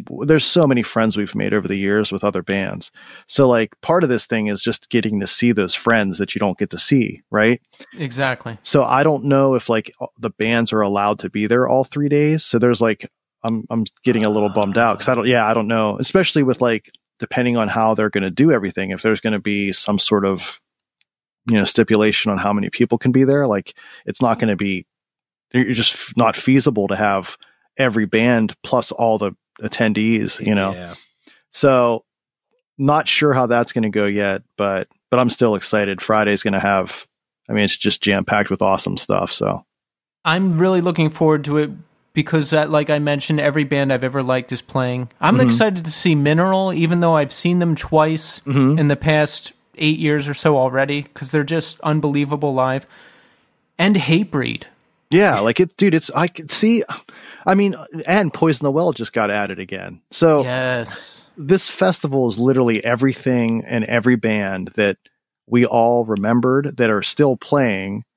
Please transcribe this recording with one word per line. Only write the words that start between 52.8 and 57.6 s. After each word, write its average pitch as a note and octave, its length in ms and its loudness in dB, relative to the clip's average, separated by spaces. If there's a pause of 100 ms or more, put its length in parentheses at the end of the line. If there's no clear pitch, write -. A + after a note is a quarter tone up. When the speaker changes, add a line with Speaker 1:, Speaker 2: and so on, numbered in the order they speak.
Speaker 2:
And G3 180 4
Hatebreed. D3+ 680 -2 (460)
Speaker 1:
Yeah, E3 300 4
like, A2+ 200 2
it, F3+ 180 0
dude, G3 180 4
it's, - 160 -2
I E3 160 0
can D#3+ 220 -14
see, A3 340 2 (640)
I F#3+ 100 4
mean, G3 200 2 (300)